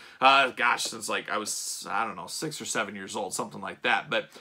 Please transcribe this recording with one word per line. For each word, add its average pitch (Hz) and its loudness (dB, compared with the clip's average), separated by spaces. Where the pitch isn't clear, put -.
uh, 135 8
gosh, 120 2
since, 107 -6
like, 98 -2
I 104 0
was, - -6
I 98 0
don't 104 -4
know, 87 -10
six - -6
or 117 -8
seven 107 -2
years 98 -8
old, 104 -4
something 107 -4
like 98 -8
that, 98 2
but, 110 0